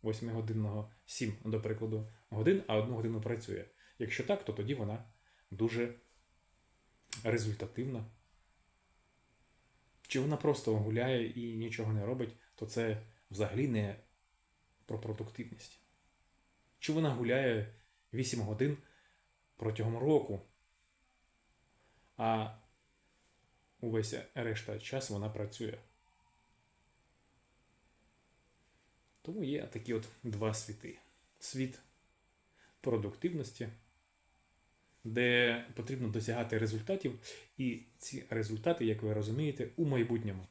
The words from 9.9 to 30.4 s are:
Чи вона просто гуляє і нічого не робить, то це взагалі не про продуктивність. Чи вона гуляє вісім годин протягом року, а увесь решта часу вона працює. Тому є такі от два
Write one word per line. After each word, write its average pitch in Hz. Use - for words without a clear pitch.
Чи 135
вона 147
просто 139
гуляє 113
і 117
нічого 110
не 101
робить, 120
то 110
це 110
взагалі 104
не 104
про 107
продуктивність. 110
Чи -
вона 160
гуляє 120
вісім 123
годин 113
протягом 110
року, 127
а 113
увесь 110
решта 110
часу 131
вона 101
працює. 107
Тому 185
є 139
такі 113
от 110
два 110